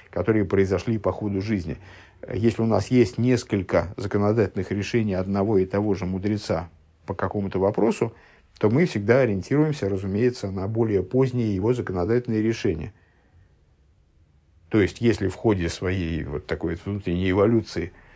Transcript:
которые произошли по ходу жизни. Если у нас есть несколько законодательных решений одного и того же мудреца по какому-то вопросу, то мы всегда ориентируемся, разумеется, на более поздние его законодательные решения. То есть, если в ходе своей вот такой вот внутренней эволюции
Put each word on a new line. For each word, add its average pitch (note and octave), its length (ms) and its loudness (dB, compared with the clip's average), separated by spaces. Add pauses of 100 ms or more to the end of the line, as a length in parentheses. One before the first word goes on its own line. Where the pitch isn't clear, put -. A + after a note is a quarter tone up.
которые G#2+ 360 0
произошли G2 520 0
по F#2+ 140 -2
ходу G2 300 -4
жизни. G2 360 -4 (540)
Если A2 300 0
у A2+ 60 2
нас G2+ 200 2
есть B2 300 4
несколько G2+ 800 0
законодательных G#2 760 0
решений G#2 440 0
одного G2 420 0
и F#2+ 80 4
того G2+ 300 0
же F2+ 100 -6
мудреца F#2+ 640 -4 (380)
по G2 80 -6
какому-то G2 440 -4
вопросу, A2+ 540 0 (480)
то G#2+ 80 4
мы D3 160 4
всегда A#2 360 2
ориентируемся, C3 680 0
разумеется, G2+ 600 -2
на F#2+ 160 -6
более A2 340 0
поздние B2 540 0
его G#2+ 180 2
законодательные A2 680 0
решения. G#2+ 500 -2 (1800)
То A2+ 100 2
есть, F#2 220 0
если G#2 280 2
в F2+ 60 -6
ходе G2 320 0
своей E2+ 580 -2
вот C#2+ 200 -8
такой E2+ 300 -4
вот - 100 -16
внутренней F#2+ 460 -2
эволюции G2+ 600 2 (240)